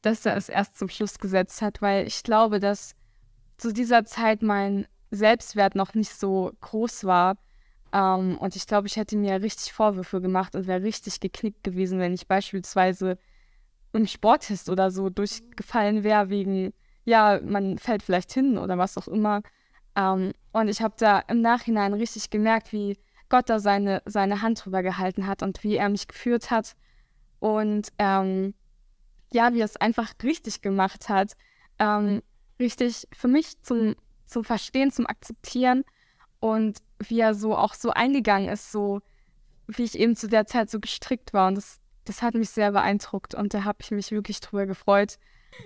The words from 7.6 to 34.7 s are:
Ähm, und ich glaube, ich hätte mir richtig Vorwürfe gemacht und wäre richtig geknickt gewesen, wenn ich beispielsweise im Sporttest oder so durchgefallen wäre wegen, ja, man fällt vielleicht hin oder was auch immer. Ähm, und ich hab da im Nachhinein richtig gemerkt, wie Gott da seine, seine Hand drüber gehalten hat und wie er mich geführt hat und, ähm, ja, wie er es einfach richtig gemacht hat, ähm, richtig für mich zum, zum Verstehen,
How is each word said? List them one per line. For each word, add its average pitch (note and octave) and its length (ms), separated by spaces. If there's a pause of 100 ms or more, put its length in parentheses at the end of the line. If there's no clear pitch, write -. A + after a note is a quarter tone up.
Ähm, F#3 460
und F#3+ 180
ich - 100
glaube, G#3 220
ich - 80
hätte G#3+ 200
mir G3 260
richtig - 300
Vorwürfe F#3+ 480
gemacht F#3 340
und F#3 120
wäre F#3 160
richtig G#3 380
geknickt - 440
gewesen, F#3 340
wenn F3+ 140
ich F3+ 160
beispielsweise F#3 880 (760)
im A3 140
Sporttest G#3+ 600
oder F#3+ 220
so F#3+ 200
durchgefallen G#3 960
wäre G#3 240
wegen, F#3+ 440 (320)
ja, G#3+ 380
man G3 360
fällt G#3+ 240
vielleicht F#3 300
hin C4 260
oder F3+ 200
was F#3 200
auch - 100
immer. G#3+ 340 (540)
Ähm, F#3+ 360 (200)
und A3 160
ich G#3 140
hab G#3+ 160
da G#3 220
im A#3 200
Nachhinein A3+ 540
richtig G#3+ 360
gemerkt, A3 420
wie G3+ 260 (320)
Gott B3+ 180
da A3 120
seine, G3+ 440
seine G3+ 380
Hand A3+ 220
drüber F#3+ 180
gehalten F#3 440
hat G3 160
und - 220
wie G#3 120
er G3+ 120
mich G3+ 200
geführt - 420
hat A3+ 260 (640)
und, G#3+ 500 (100)
ähm, F#3+ 560 (800)
ja, A#3+ 220
wie A#3 60
er A3 40
es G#3 120
einfach A3+ 360 (100)
richtig B3 380
gemacht G3 480
hat, G3+ 260 (440)
ähm, G#3 420 (380)
richtig A#3+ 540
für - 160
mich D4 340
zum, A3+ 320 (320)
zum A#3 180
Verstehen, C4 460